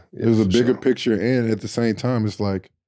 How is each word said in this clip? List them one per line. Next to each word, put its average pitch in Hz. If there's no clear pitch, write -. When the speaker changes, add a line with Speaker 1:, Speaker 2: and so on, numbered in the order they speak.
Speaker 1:
It -
was 113
Speaker 2:
Yeah, 110
Speaker 1:
a -
Speaker 2:
for 92
Speaker 1:
bigger 120
Speaker 2:
sure. -
Speaker 1:
picture, 123
and 113
at 104
the 110
same 117
time, 120
it's -
like, 98